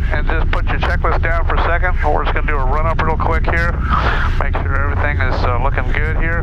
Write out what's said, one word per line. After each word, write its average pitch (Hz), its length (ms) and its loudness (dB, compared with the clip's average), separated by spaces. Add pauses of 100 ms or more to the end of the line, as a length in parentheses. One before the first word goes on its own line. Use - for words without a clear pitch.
(100)
and - 160 0
just 160 240 0
put - 140 0
your 143 140 -2
checklist 170 420 -2
down 165 240 0
for 160 100 0
a 147 80 2
second. 175 400 0
We're 151 200 0
just 139 120 0
gonna - 120 0
do 151 100 0
a 135 80 0
run 160 200 2
up 160 160 0
real 160 160 0
quick 160 280 0
here. 170 260 0 (680)
Make 139 140 0
sure - 220 -2
everything 143 460 0
is, 127 140 0 (100)
uh, 123 160 0
looking 143 300 0
good 156 260 0
here. 165 240 0